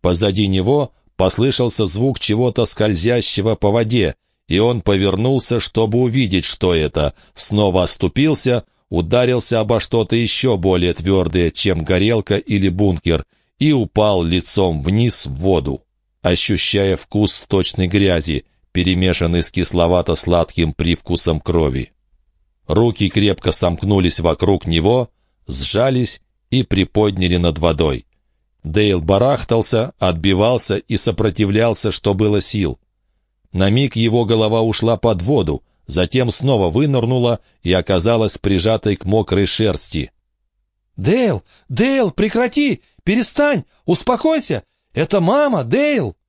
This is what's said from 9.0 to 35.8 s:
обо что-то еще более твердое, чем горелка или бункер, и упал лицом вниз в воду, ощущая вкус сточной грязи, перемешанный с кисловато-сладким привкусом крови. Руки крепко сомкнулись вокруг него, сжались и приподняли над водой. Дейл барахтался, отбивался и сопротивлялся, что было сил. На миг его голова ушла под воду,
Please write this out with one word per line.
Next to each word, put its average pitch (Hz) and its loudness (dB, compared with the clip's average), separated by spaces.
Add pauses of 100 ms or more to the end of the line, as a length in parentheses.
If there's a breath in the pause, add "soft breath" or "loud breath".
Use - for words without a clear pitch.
обо 110 0
что-то 113 -2
еще 117 0
более 87 2
твердое, 87 0
чем 85 -2
горелка 101 0
или 98 0
бункер, 87 0 (320)
и 151 2
упал 107 2
лицом 85 0
вниз 104 0
в 67 -8
воду, 71 -2 (400)
ощущая 95 0
вкус - -2
сточной - -2
грязи, 85 0 (260)
перемешанный 87 0
с - -6
кисловато-сладким 85 0
привкусом 85 -2
крови. 73 -2 (720)
Руки 110 0
крепко 101 0
сомкнулись 90 0
вокруг 85 0
него, 95 0 (380)
сжались 123 -2 (280)
и 127 0
приподняли 95 0
над 85 0
водой. 78 0 (600)
Дейл 98 0
барахтался, 113 0
отбивался 98 0
и 107 -4
сопротивлялся, 107 0
что 101 -2
было 104 0
сил. 87 -4 (760)
На 95 2
миг 127 0
его 113 2
голова 110 0
ушла 110 0
под 104 0
воду, 87 -2 (220)